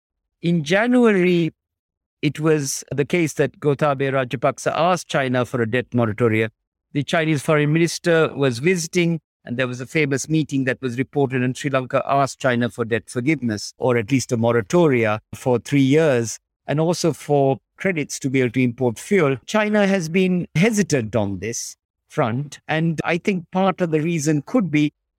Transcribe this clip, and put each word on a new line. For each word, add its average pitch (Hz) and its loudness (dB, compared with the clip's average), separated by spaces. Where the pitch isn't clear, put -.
in 170 0
January, 190 2
it 151 -2
was 151 0
the 135 -2
case 170 0
that 139 -2
Gotabaya 139 0
Rajapaksa 135 -2
asked 170 0
China 127 0
for 120 -2
a 110 -2
debt 120 -2
moratoria. 110 0
The 143 -2
Chinese 156 0
foreign 147 2
minister 165 0
was 131 0
visiting, 170 0
and 120 -6
there 131 -2
was 123 -10
a 123 -10
famous 139 -2
meeting 143 0
that 127 -2
was 127 -4
reported, 131 -2
and 127 -2
Sri 143 -6
Lanka 131 0
asked 139 0
China 120 0
for 117 -6
debt 110 -4
forgiveness, 123 -2
or 123 2
at 107 -2
least 131 0
a 123 0
moratoria 117 4
for 123 0
three 139 0
years, 135 2
and 143 -2
also 160 0
for 139 0
credits 165 -4
to 139 -4
be 131 2
able 123 0
to 131 0
import 120 0
fuel. 151 0
China 208 2
has 190 0
been 180 0
hesitant 160 0
on 98 -2
this 110 -10
front, 135 -4
and 160 -2
I 170 -2
think 175 -4
part 185 0
of 175 0
the 156 0
reason 156 0
could 202 0
be 147 0